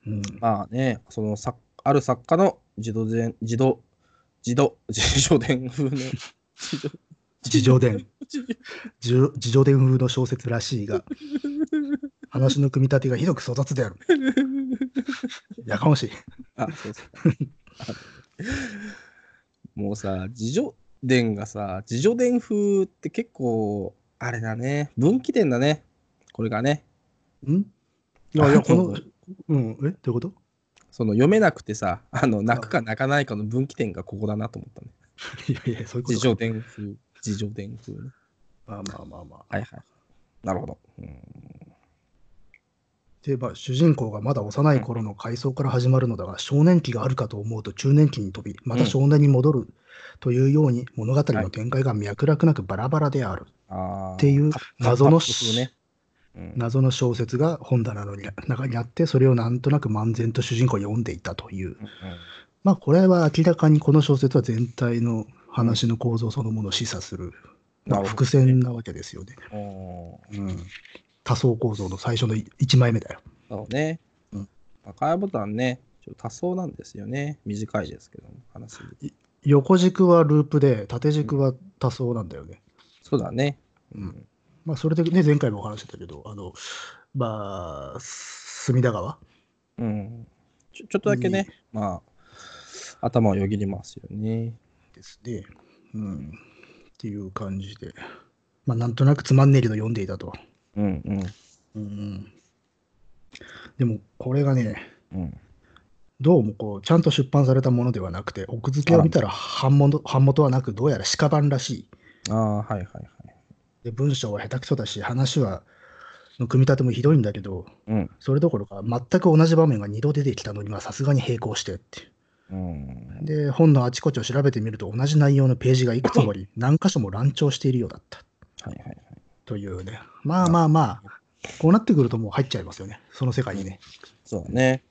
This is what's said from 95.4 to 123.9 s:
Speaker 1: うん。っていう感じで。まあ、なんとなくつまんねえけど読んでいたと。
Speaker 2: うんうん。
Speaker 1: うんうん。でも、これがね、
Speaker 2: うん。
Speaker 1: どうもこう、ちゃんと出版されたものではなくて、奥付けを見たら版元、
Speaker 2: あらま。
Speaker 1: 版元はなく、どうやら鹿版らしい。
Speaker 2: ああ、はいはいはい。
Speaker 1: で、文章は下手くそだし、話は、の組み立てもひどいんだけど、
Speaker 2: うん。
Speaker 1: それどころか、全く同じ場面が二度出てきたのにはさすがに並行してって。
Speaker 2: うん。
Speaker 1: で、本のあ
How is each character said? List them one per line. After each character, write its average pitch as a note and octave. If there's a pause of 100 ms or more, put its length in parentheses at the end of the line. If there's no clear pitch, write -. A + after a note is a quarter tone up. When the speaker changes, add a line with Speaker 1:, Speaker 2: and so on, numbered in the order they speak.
Speaker 1:
う G#2+
ん。 D#2+ (640)
っ -
て A#2
い G2+
う F#2+
感 G2
じ G2
で。 - (720)
ま A#2+
あ、 -
な A#2
ん A#2
と C3+
な C#3+
く -
つ -
ま C3+
ん C#3
ね C3+
え B2+
け A#2+
ど A2
読 A2
ん -
で G#2+
い F#2+
た G2
と。 F2+ (440)
Speaker 2:
う G#2
ん -
う G2+
ん。 F#2+ (200)
Speaker 1:
う G2
ん F#2+ (480)
う G#2+
ん。 G2+ (1500)
で B2+
も、 A2 (200)
こ B2+
れ D3
が C#3
ね、 A2+ (380)
Speaker 2:
う F#2
ん。 E2+ (800)
Speaker 1:
ど D#3
う A#2+
も G#2
こ G#2
う、 G2
ち -
ゃ E3
ん E3
と D#3+
出 C3+
版 C#3+
さ C3
れ C3
た C3+
も A#2+
の B2
で A2
は F#2
な F#2
く -
て、 F#2+
奥 A#2
付 D3
け -
を D#3+
見 D#3+
た D3+
ら G2+ (300)
版 C#3
元、 C#3+
Speaker 2:
あ -
ら -
ま。 -
Speaker 1:
版 C3+
元 C#3
は C#3
な C3
く、 A#2+
ど A2+
う D3
や A2+
ら G2 (120)
鹿 D3
版 D3
ら C#3
し C3
い。 - (420)
Speaker 2:
あ G#2+
あ、 G#2+
は G#2
い -
は G#2+
い -
は -
い。 - (800)
Speaker 1:
で、 A#2+
文 C3+
章 G#2+
は G2+
下 G#2+
手 C3
く -
そ C#3
だ A2+
し、 G2+
話 B2+
は、 G2 (760)
の B2
組 C3
み C3
立 C3+
て C#3
も B2+
ひ A2+
ど D3
い -
ん A#2+
だ G#2
け G#2
ど、 F#2+ (220)
Speaker 2:
う A2
ん。 G2+ (100)
Speaker 1:
そ C3+
れ D3
ど E3
こ A2+
ろ G2+
か、 G2
全 A#2 (200)
く E3
同 D#3
じ E3
場 D#3+
面 A#2
が G#2
二 G#2
度 D3
出 C#3+
て B2+
き -
た G#2
の G#2
に G2+
は G2+
さ -
す C#3
が C#3+
に B2+
並 A#2+
行 -
し -
て F#2+
っ -
て。 - (420)
Speaker 2:
う F#2+
ん。 D2
Speaker 1:
で、 D3+
本 D#3
の C3
あ B2